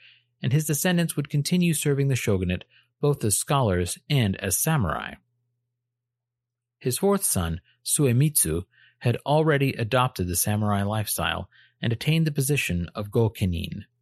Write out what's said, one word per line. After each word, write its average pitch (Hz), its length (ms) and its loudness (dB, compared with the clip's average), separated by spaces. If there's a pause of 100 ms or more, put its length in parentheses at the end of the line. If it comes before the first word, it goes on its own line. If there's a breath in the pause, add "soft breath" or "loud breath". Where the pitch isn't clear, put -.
(420 loud breath)
and - 100 -2
his 156 140 0
descendants 175 500 0
would 147 140 -4
continue 170 460 0
serving 139 320 0
the 135 80 2
shogunate 92 500 0 (340 soft breath)
both 147 240 0
as 107 140 0
scholars 104 600 0 (100)
and 113 280 2
as 98 200 -4
samurai. 135 560 -2 (1700)
His 123 180 -2
fourth 196 260 0
son, 82 380 -2 (240 soft breath)
Suemitsu, 135 760 2 (340 soft breath)
had 120 200 0
already 147 560 2
adopted 120 540 0
the 90 80 -4
samurai 104 460 0
lifestyle 95 640 -4 (320 soft breath)
and 117 140 -2
attained 160 320 0
the 156 60 0
position 135 640 -2
of 104 160 -8
Gokenin. 101 720 0 (180)